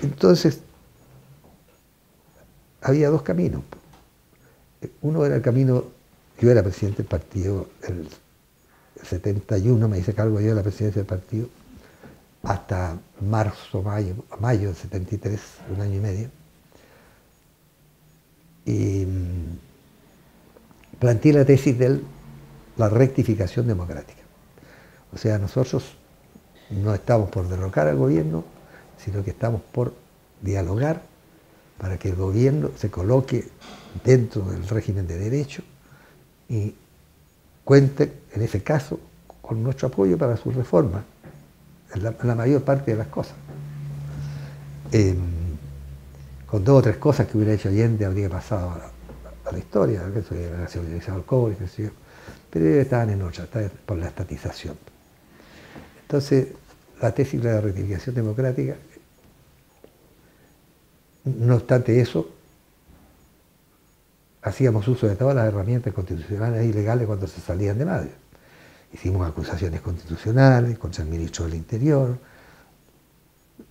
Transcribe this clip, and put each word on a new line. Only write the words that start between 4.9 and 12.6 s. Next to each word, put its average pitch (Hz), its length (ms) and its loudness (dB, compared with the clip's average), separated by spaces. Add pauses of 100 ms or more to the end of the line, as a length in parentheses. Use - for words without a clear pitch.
Uno 156 220 2
era 143 120 2
el 127 60 0
camino, 127 420 4 (560)
yo 120 100 8
era 120 100 8
presidente 98 440 0
del - 20 -12
partido, 92 640 -4 (180)
el 85 220 -8 (960)
setenta 98 540 -2
y 95 100 2
uno 113 200 6
me 101 100 0
hice 92 140 -2
cargo 107 280 2
yo 107 80 2
de 113 80 4
la 101 60 0
presidencia 104 380 -2
del 98 60 -4
partido, 110 420 -6 (920)
hasta 90 560 -4 (220)